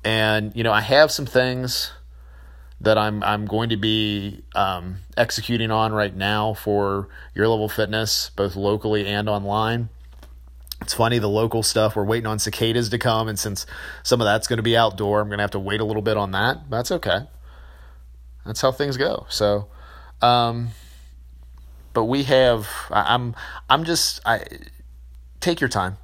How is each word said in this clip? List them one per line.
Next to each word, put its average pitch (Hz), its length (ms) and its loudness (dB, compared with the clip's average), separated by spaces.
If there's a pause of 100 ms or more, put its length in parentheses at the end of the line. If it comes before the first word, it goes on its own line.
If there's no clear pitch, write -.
And, 107 500 2
you 117 80 -4
know, 113 100 2
I 104 100 4
have 147 280 6
some 143 160 -4
things 127 640 0 (880)
that 107 160 4
I'm, 107 280 0
I'm 107 220 0
going 113 240 0
to 117 60 2
be, 104 680 -2 (100)
um, 92 440 -2 (180)
executing 113 560 0
on 110 200 2
right 104 220 0
now 104 400 0
for 101 540 0 (260)
Your 110 140 2
Level 107 200 2
Fitness, 110 680 -2
both 98 180 0
locally 104 540 0
and 104 200 -2
online. 110 600 0 (920)
It's - 140 -6
funny, 117 240 2
the 104 100 0
local 110 360 0
stuff, 107 320 2
we're 104 80 0
waiting 110 240 -2
on 107 100 -2
cicadas 113 520 0
to 117 80 -2
come, 113 280 0
and 107 100 -6
since 101 300 -6 (380)
some 120 160 4
of 110 60 4
that's 107 200 4
gonna 113 160 0
be 117 140 2
outdoor, 104 440 0
I'm 104 80 -2
gonna 104 140 -2
have 101 80 -2
to 101 80 -6
wait 98 220 -4
a 110 40 0
little 107 180 -2
bit 107 140 0
on 101 140 -2
that. 113 400 -2
That's 120 220 -2
okay. 101 340 -2 (1200)
That's 110 140 -8
how 131 100 4
things 139 260 -2
go. - 320 -2
So, 104 380 2 (560)
um, 120 460 4 (1300)
but 110 100 2
we 135 200 0
have, 123 440 4 (240)
I, 92 200 2
I'm, 120 220 0 (340)
I'm 147 140 4
just, 165 420 -2
I, 113 200 0 (960)
take 175 200 0
your - 80 2
time. 95 360 -2